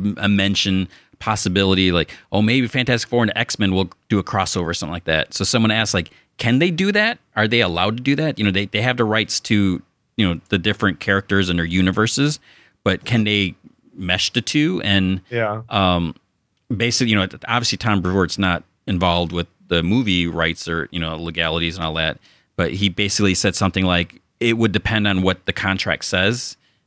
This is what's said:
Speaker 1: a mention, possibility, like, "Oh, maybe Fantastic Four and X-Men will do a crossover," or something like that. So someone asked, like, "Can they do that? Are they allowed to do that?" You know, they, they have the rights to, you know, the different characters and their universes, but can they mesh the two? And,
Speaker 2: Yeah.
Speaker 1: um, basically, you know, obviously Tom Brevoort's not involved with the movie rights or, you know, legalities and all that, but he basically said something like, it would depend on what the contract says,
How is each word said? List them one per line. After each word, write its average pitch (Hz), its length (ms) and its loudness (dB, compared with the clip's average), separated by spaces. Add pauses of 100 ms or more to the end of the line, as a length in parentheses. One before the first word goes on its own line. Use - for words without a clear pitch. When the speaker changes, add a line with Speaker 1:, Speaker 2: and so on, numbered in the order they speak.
(180)
Speaker 1:
a 101 100 0
mention, 98 600 0 (300)
possibility, 95 760 2
like, 85 180 0 (200)
"Oh, 101 120 2
maybe 120 260 2
Fantastic 123 400 -2
Four 120 140 2
and 107 120 0
X-Men 104 400 -2
will 92 140 2 (220)
do 107 80 2
a 92 40 0
crossover," 92 440 -2
or 85 80 -4
something 78 180 -6
like 87 120 -10
that. 80 280 0
So - 120 -4
someone 113 260 2
asked, 107 240 0
like, 90 160 -2 (260)
"Can 120 220 2
they 175 120 2
do 190 220 0
that? 214 260 -2 (160)
Are 107 140 2
they 117 140 4
allowed 92 340 0
to 123 60 -8
do 139 140 0
that?" 156 220 -2
You 107 60 0
know, 104 60 4
they, 98 160 0
they 104 160 -4
have 123 160 0
the 120 60 2
rights 107 360 0
to, 98 420 2 (360)
you 104 100 2
know, 85 100 -2 (120)
the 101 80 2
different 98 420 0
characters 98 480 0
and 87 100 0
their 85 80 0
universes, 95 720 0 (460)
but 98 220 -2
can 117 180 0
they 101 300 2 (400)
mesh 90 400 -2
the 117 80 0
two? 156 420 0
And, 95 460 2
Speaker 2:
Yeah. 110 400 -4
Speaker 1:
um, 90 440 2 (600)
basically, 117 380 0
you 107 40 4
know, 95 100 2 (220)
obviously 117 300 -2
Tom 104 240 0
Brevoort's 92 360 0
not 90 240 0 (240)
involved 87 460 0
with 87 140 -4 (220)
the 85 140 2
movie 92 440 0
rights 82 420 -2
or, 82 240 -4
you 85 80 -6
know, 80 160 -6
legalities 82 600 -4
and 85 80 -6
all 80 100 -4
that, 80 240 -4 (380)
but 85 180 -2
he 101 160 0
basically 98 440 0
said 95 220 -2
something 95 300 2
like, 87 340 -2 (180)
it 113 200 0
would 110 140 2
depend 104 360 -2
on 95 140 0
what 92 240 -2
the 98 80 -2
contract 95 500 -2
says, 101 540 -2 (280)